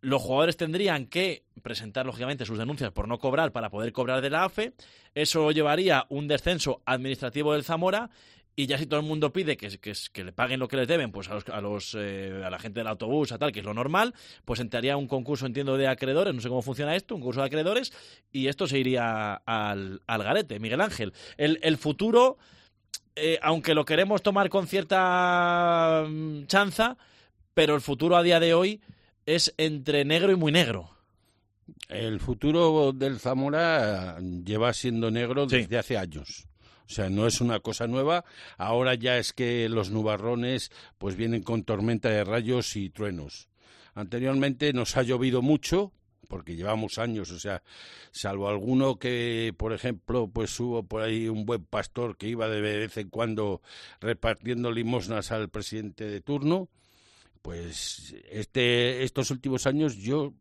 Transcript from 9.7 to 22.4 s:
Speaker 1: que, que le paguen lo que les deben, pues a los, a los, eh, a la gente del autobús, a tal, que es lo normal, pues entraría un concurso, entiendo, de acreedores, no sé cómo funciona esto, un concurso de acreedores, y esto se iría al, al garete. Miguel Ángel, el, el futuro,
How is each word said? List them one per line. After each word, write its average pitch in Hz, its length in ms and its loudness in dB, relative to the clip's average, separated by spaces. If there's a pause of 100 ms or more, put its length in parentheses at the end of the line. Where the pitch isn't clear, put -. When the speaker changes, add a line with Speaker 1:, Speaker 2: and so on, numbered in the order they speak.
Speaker 1:
que, 104 160 -10 (180)
que 98 120 -10
le 90 80 -12
paguen 127 280 -2
lo 127 80 -4
que 135 80 -4
les 131 100 0
deben, 143 240 0
pues 95 200 -12
a 104 40 -8
los, 104 140 -8
a 107 140 -6
los, 101 360 -6
eh, 98 460 -6
a 92 60 -4
la 90 80 -8
gente 113 220 -8
del 110 80 -4
autobús, 120 440 -2
a 113 60 -10
tal, 147 120 -2
que 104 100 -8
es 95 40 -10
lo 104 80 -6
normal, 160 400 0 (320)
pues 117 160 -4
entraría 123 380 -2
un 143 80 -4
concurso, 135 400 -4
entiendo, 135 320 -2
de 135 100 2
acreedores, 139 460 0
no 123 80 -6
sé 120 60 -4
cómo 123 120 -2
funciona 139 340 -4
esto, 196 200 -4
un 165 80 -8
concurso 123 180 -4
de 139 60 0
acreedores, 175 480 -2 (360)
y - 180 -2
esto 165 180 -2
se 139 120 0
iría 117 580 0 (100)
al, 101 600 -4
al 113 160 -2
garete. 131 380 0
Miguel 113 220 0
Ángel, 120 320 -4 (240)
el, 156 240 2
el 160 160 4
futuro, 226 580 4 (800)